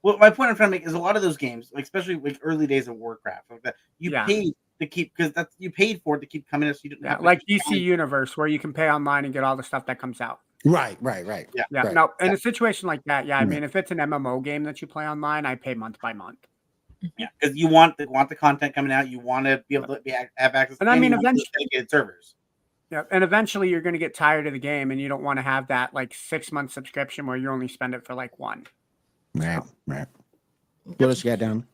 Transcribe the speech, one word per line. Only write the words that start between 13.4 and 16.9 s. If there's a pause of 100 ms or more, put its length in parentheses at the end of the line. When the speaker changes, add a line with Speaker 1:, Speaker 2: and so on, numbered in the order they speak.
Speaker 3:
Yeah.
Speaker 2:
mean,
if
it's
an
M
M
O
game
that
you
play
online,
I
pay
month
by
month. (680)